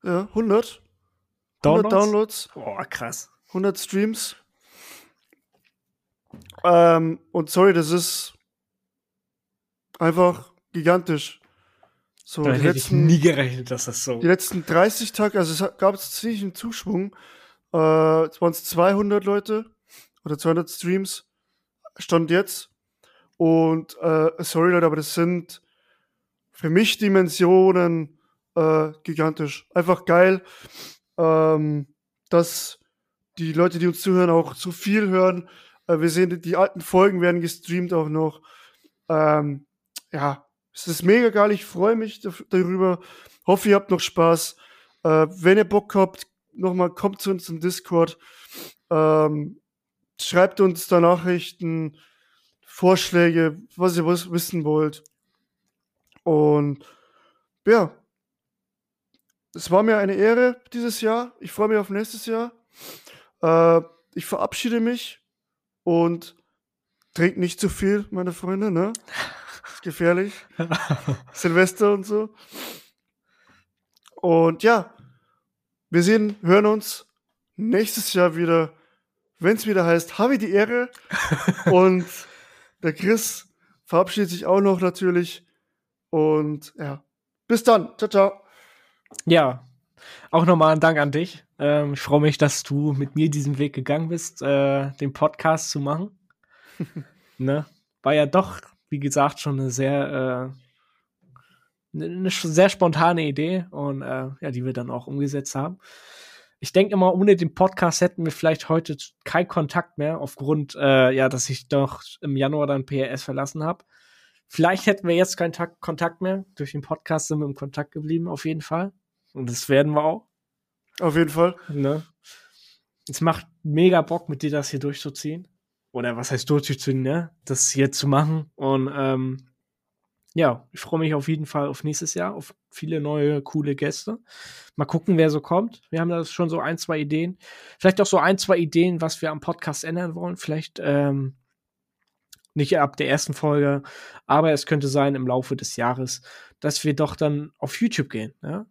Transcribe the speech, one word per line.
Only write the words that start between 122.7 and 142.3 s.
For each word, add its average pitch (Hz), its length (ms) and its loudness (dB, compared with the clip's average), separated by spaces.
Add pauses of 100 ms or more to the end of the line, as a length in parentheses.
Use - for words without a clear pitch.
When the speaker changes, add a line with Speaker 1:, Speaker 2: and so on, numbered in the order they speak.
Speaker 2:
Es - 120 -10
macht 160 280 -2 (160)
mega 165 380 4
Bock, 165 260 -6
mit 143 140 -10
dir 151 100 -4
das 143 160 -4
hier 143 100 -6
durchzuziehen. 143 680 -10 (420)
Oder 120 260 -6
was 120 140 -8
heißt 123 200 -4
durchzuziehen, 143 520 -2
ne? 160 320 -4 (100)
Das - 260 -2
hier 139 200 0
zu 139 160 -4
machen. 151 480 0
Und, 135 400 0
ähm, 131 540 -4 (880)
ja, 143 380 0
ich - 80 -18
freue 165 200 -4
mich 156 140 0
auf 139 120 -4
jeden 156 200 -2
Fall 143 200 -4
auf 143 160 -8
nächstes 151 320 -6
Jahr, 180 200 -6
auf 170 200 -18 (160)
viele 160 300 -8
neue, 147 420 -2
coole 147 320 -4
Gäste. 156 440 -6 (580)
Mal 147 80 -2
gucken, 170 320 0
wer 160 140 4
so 147 100 -2
kommt. 196 500 -4
Wir 160 100 -6
haben 170 100 -2
da 170 140 -4
schon 170 260 -4
so 165 100 -4
ein, 165 180 -6
zwei 160 200 -6
Ideen. 156 400 -4 (400)
Vielleicht 190 220 2
auch 196 60 4
so 190 120 2
ein, 185 200 2
zwei 185 200 2
Ideen, 170 420 0
was 160 220 -6
wir 160 80 -4
am 151 100 -10
Podcast - 440 -8
ändern 165 300 -6
wollen. 175 220 -8
Vielleicht, - 460 -8
ähm, 139 540 -2 (1200)